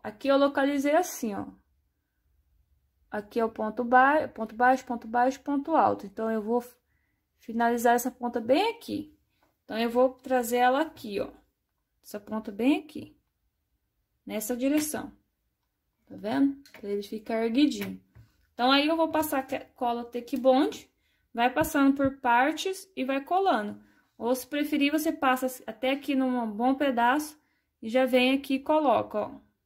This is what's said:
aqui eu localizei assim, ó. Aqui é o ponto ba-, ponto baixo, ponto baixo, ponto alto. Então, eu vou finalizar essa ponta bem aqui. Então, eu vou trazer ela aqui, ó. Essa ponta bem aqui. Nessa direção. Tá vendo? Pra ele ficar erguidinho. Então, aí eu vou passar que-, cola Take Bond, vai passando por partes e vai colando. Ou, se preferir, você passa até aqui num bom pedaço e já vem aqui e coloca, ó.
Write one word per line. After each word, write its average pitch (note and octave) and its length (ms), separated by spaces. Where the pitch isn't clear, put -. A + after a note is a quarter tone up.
aqui G#3+ 240
eu C#4 100
localizei C#4+ 580
assim, B3 400
ó. G3 100
Aqui G#3 300
é A3+ 60
o A3+ 60
ponto A3 320
ba-, B3+ 440
ponto A3 280
baixo, B3+ 300
ponto A#3+ 220
baixo, B3 320
ponto C#4+ 360
alto. G#3 300
Então, A3 240
eu A3 120
vou A#3 220
finalizar A#3 580
essa B3 160
ponta A#3+ 300
bem D#4+ 300
aqui. - 440
Então, G#3+ 100
eu A#3 120
vou B3+ 220
trazer B3 480
ela B3+ 200
aqui, A#3 400
ó. - 100
Essa G#3 200
ponta G#3+ 320
bem A#3 260
aqui. - 380
Nessa G#3+ 300
direção. C#4 560
Tá F3 100
vendo? C4+ 400
Pra - 180
ele G3+ 140
ficar A3+ 400
erguidinho. A3+ 580
Então, B3 180
aí C#4+ 160
eu E4 80
vou D#4+ 140
passar D4+ 360
que-, - 200
cola A#3+ 300
Take A#3+ 320
Bond, C4 520
vai A#3 160
passando C#4+ 440
por C4+ 240
partes D4 800
e C4 80
vai C4+ 180
colando. C#4 580
Ou, A#3 160
se B3+ 140
preferir, D4 440
você D#4 200
passa C4 560
até C4 240
aqui C#4 240
num B3+ 340
bom A#3 240
pedaço C#4 640
e A3+ 80
já B3+ 160
vem B3+ 280
aqui C4+ 220
e C4 40
coloca, C4+ 600
ó. - 120